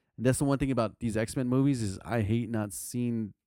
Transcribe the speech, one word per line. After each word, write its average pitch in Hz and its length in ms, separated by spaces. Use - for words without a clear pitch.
And 113 80
that's 127 140
the 147 60
one 139 120
thing 135 140
about 117 280
these 113 160
X-Men 120 320
movies 131 340
is 98 220
I 117 180
hate 110 280
not 107 240
seeing 117 600